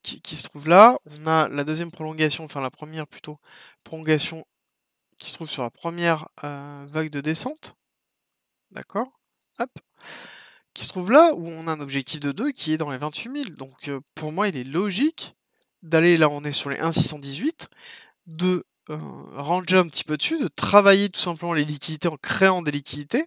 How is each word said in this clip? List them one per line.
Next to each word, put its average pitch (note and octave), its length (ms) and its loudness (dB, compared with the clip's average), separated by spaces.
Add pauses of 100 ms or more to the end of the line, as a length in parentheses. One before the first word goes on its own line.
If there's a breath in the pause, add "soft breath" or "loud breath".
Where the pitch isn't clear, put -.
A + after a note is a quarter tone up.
qui, - 200 -10
qui - 160 -10
se - 60 -4
trouve D3 260 -8
là. G#3+ 360 10
On D3+ 220 -10
a D#3+ 220 4
la C#3+ 160 -4
deuxième D#3+ 260 -4
prolongation, D#3 540 -2
enfin D3 160 -8
la C3 100 -4
première D#3 340 -10
plutôt, - 320 -16 (460 loud breath)
prolongation D#3+ 640 -2 (720)
qui - 120 -10
se - 60 -6
trouve D#3 140 -12
sur - 120 -6
la A#2+ 80 -4
première, E3+ 600 -2 (160)
euh, C#3+ 420 -12
vague D#3 220 -4
de D3 100 -6
descente. D#3+ 560 -4 (960)
D'accord ? G#3+ 400 -6 (480)
Hop. C4 100 -4 (1040 loud breath)
Qui - 120 -4
se - 20 -6
trouve F3+ 240 -4
là, D#4+ 220 8
où E3+ 160 -8
on D#3+ 180 -10
a D#3+ 60 -2
un D3+ 80 -6
objectif C#3 400 -6
de C#3+ 100 0
deux G#3 200 -2
qui - 200 -4
est D#3 60 2
dans D3 140 -4
les C3 60 -6
vingt-huit D3+ 300 -8
mille. B3+ 280 -8
Donc, C#3 340 -14
euh, C#3 100 -6 (160)
pour D3+ 160 -8
moi, G3 160 -2
il E3+ 80 -4
est B2+ 80 -6
logique F#3+ 720 -2 (480)
d'aller, E3 320 6
là, D#3 140 4
on D3 160 -6
est C#3+ 80 -2
sur - 160 -2
les C3+ 100 -6
un E3 140 -2
six F3 100 2
cent D3+ 160 -2
dix-huit, C#3+ 480 -6 (600 loud breath)
de, F3 380 0 (240)
euh, D3+ 80 -8 (360)
ranger F3 420 -2
un F3+ 120 6
petit - 180 -6
peu D3+ 100 -2
dessus, D#4+ 240 -4
de A3 80 -2
travailler G3 600 6
tout - 100 -8
simplement E3+ 320 -2
les D3+ 140 0
liquidités D3+ 420 -6
en D#3 80 -2
créant F#3 460 2
des D3+ 100 6
liquidités D3 560 -4